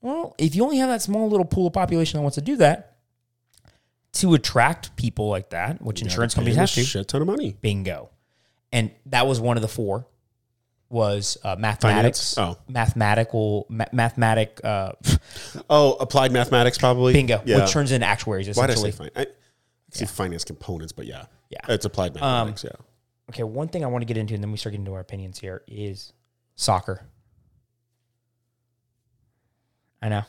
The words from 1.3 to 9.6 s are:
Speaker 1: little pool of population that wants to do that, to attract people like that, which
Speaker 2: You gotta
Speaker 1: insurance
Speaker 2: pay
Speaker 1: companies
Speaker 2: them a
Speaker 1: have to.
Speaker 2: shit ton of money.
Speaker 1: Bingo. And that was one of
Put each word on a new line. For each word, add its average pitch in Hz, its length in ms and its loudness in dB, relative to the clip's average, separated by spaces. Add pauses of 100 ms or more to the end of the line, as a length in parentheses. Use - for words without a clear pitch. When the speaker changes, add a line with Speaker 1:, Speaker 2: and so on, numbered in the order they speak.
Speaker 1:
little 202 160 2
pool 180 220 0
of 165 60 -4
population 165 440 0
that 147 60 -2
wants 143 120 0
to 147 60 -4
do 254 160 -2
that, 165 380 4 (1160)
to 180 200 4
attract - 640 2
people 113 340 -2
like 104 220 -4
that, 101 300 -4
which 110 200 -6
Speaker 2:
You 113 40 -6
gotta 95 80 -2
Speaker 1:
insurance 117 200 0
Speaker 2:
pay - 60 0
Speaker 1:
companies 117 160 2
Speaker 2:
them 143 40 4
a 175 40 6
Speaker 1:
have 190 80 2
to. 120 120 2
Speaker 2:
shit 98 240 -4
ton 139 140 0
of 165 60 0
money. 202 340 -4
Speaker 1:
Bingo. 92 480 -4 (640)
And 113 180 0 (180)
that 131 200 2
was 131 120 0
one 117 160 0
of 113 60 -2